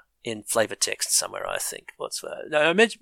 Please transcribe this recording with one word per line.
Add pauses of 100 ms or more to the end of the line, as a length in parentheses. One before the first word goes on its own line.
(220)
in
flavor
text
somewhere,
I
think.
What's,
uh,
no,
Men-, (120)